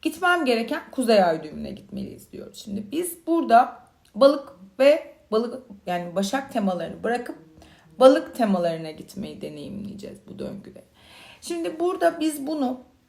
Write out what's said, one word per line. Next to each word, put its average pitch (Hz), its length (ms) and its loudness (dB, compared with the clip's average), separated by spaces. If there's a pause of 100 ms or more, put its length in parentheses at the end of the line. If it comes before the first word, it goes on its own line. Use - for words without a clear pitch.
gitmem 339 420 0
gereken 240 460 -2
kuzey 226 320 4
ay 160 200 2
düğümüne 147 280 -12
gitmeliyiz - 600 -14
diyoruz. - 320 -18
Şimdi 202 280 -8
biz 339 340 -6
burada 254 560 4 (320)
balık 277 380 4 (260)
ve 285 360 4 (160)
balık 240 320 -2 (240)
yani 175 300 -4
başak 233 360 -4
temalarını 185 500 -4
bırakıp 240 360 -4 (600)
balık 277 360 6
temalarına 170 540 0
gitmeyi 156 500 -12
deneyimleyeceğiz - 800 -14 (100)
bu - 100 -18
döngüde. - 440 -14 (580)
Şimdi 330 400 -6
burada 339 400 0
biz 294 260 -4
bunu 277 340 -4 (280)